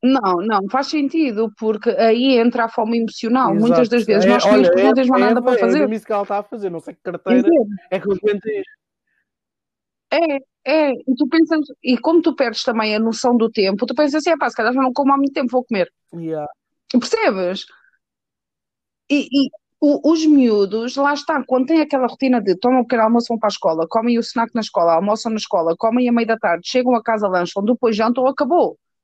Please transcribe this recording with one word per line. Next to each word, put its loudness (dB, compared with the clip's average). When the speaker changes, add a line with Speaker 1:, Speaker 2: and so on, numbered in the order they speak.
Speaker 1:
Não, 2
não, -2
faz -4
sentido, -2
porque -2
aí 2
entra 2
a -4
fome -2
emocional. -2
Speaker 2:
Exato. 0
Speaker 1:
Muitas 4
das 0
vezes 2
Speaker 2:
É, 4
Speaker 1:
nós 4
comemos 6
Speaker 2:
olha, 4
Speaker 1:
porque 4
não 4
Speaker 2:
é, 4
Speaker 1:
tens 2
mais 2
Speaker 2:
é, 4
Speaker 1:
nada 2
para 2
Speaker 2:
é 2
Speaker 1:
fazer. 2
Speaker 2:
mesmo 0
isso -10
que -4
ela -2
tá -4
a -6
fazer, -8
não -10
sei -18
que -20
carteira 0
Speaker 1:
Exato. 2
Speaker 2:
é -4
que -4
aguenta -4
isto. -8
Speaker 1:
É, 0
é, 0
e -2
tu -2
pensas, 2
e 0
como 2
tu 0
perdes -4
também -2
a 0
noção 0
do 2
tempo, -2
tu -6
pensas 0
assim, -2
"Epá, -2
se -16
calhar 0
já 0
não 0
como 2
há 4
muito -2
tempo, -4
vou 0
comer." -2
Speaker 2:
Yeah. -8
Speaker 1:
Percebes? -2
E, 0
e 0
O, 2
os 0
miúdos, 2
lá 0
está, -4
quando 0
têm 2
aquela 0
rotina 0
de 0
tomam 2
o 0
pequeno 0
almoço, 2
vão -4
para -2
a 0
escola, -2
comem 0
o 0
snack -4
na -2
escola, 0
almoçam -2
na -4
escola, -2
comem 0
a 0
meio 0
da -2
tarde, -4
chegam 0
a -2
casa, -2
lancham, -2
depois 0
jantam, 0
acabou. 0